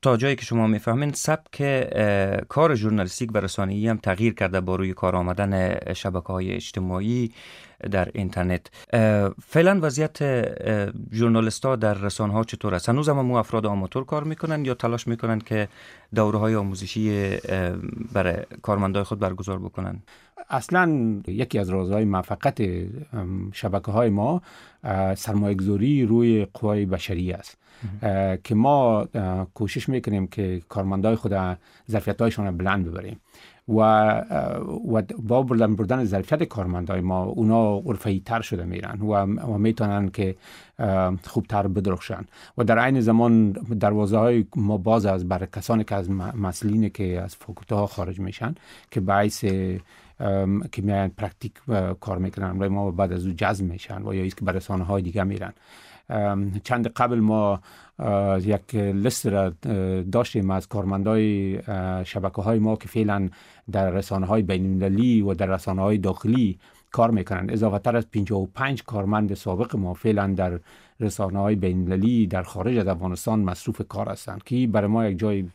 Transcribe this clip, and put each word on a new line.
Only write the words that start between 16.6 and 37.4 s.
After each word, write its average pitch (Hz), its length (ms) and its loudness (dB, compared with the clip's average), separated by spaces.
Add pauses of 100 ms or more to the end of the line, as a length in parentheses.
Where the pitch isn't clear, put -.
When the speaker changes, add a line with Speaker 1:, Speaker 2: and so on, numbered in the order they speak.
Speaker 1:
اه، 92 240 0 (400)
برای 90 240 0 (260)
کارمندای 101 400 0
خود 104 160 -6
برگزار 95 400 -4
بکنن؟ 92 440 -8 (480)
Speaker 2:
اصلاً 139 640 2 (100)
یکی 113 320 -2
از 98 100 0
رازهای 95 360 0
موفقیت، 98 560 -2 (520)
ام، 95 400 -6
شبکه‌های 107 580 0
ما، 120 320 0 (420)
اه، 95 300 0
سرمایه‌گذاری 101 920 0
روی 113 480 4
قوای 104 320 0
بشری 90 460 -4
است. - 240 -14 (280)
Speaker 1:
مهم. 98 180 -10
Speaker 2:
اه، 98 340 0
که 101 180 -4
ما، 120 460 4 (140)
اه، 92 400 -2
کوشش 113 340 -4
می‌کنیم 107 380 0
که 92 420 -4
کارمندای 98 480 0
خود 113 160 -4 (580)
ظرفیت‌هایشان 107 540 0
را 95 80 -2
بلند 92 380 -2
ببریم 98 300 -10 (480)
و، 110 120 4
اه، 110 800 4 (340)
و 110 100 4 (160)
با 120 240 2
بلند 113 340 4
بردن 113 280 0
ظرفیت 101 380 0
کارمندای 90 580 -2
ما، 92 220 0
اونا 107 580 4